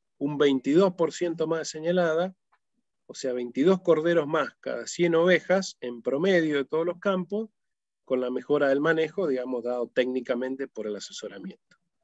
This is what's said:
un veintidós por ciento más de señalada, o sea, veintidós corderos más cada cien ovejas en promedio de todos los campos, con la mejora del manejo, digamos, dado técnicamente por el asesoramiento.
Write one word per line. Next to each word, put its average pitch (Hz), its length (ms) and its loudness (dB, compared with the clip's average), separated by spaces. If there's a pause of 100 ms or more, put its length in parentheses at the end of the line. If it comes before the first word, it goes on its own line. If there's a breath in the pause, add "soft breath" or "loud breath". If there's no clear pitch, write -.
(180)
un 143 200 -4
veintidós 147 560 4
por 165 180 -2
ciento 165 360 -4
más 160 120 -2
de 151 60 -8
señalada, 170 680 0 (720)
o 120 60 -16
sea, 127 200 -4
veintidós 135 480 2
corderos 165 440 2
más 147 360 -2
cada 120 260 -8
cien 170 280 2
ovejas 180 680 2
en 120 200 -8
promedio 160 540 2
de 139 100 0
todos 160 200 -2
los 175 140 -4
campos, 196 500 -4 (560)
con 127 160 0
la 123 80 -2
mejora 139 400 0
del 135 100 2
manejo, 160 480 0
digamos, 127 360 -4
dado 123 260 -4
técnicamente 127 800 -2
por 107 200 -10
el 104 80 -6
asesoramiento. - 800 -14 (280)